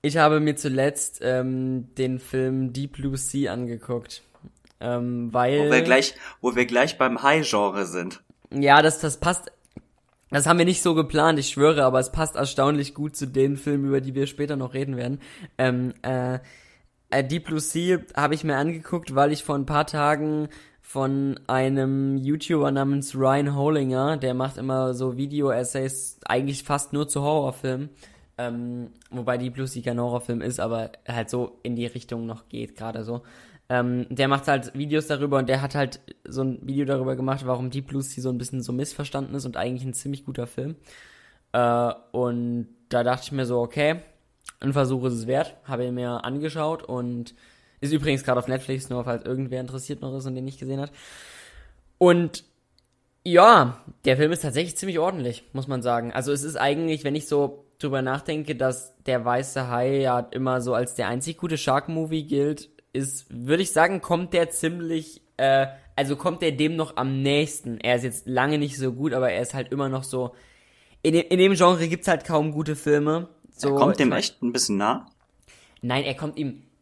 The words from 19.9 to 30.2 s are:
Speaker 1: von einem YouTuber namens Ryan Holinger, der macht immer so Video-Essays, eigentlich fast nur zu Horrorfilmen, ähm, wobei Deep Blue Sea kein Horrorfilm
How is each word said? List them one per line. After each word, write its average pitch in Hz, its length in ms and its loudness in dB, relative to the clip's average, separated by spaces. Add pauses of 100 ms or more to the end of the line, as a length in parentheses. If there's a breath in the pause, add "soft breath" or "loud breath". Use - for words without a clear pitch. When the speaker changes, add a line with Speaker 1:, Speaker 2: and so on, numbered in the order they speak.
Speaker 1:
von 135 580 -2 (100)
einem 135 680 2
YouTuber 143 540 2
namens 139 440 0
Ryan 139 400 2
Holinger, 139 640 2
der 131 160 -2
macht 131 240 -4
immer 131 380 0
so 127 240 -4
Video-Essays, 135 1040 -2
eigentlich 135 400 -2
fast 143 300 -2
nur 147 140 0
zu 143 120 -2
Horrorfilmen, 139 680 -2 (480 soft breath)
ähm, 120 500 -8 (220)
wobei 123 260 -2
Deep 123 180 -4
Blue 131 120 -6
Sea 127 160 -10
kein 120 180 -4
Horrorfilm 120 400 -2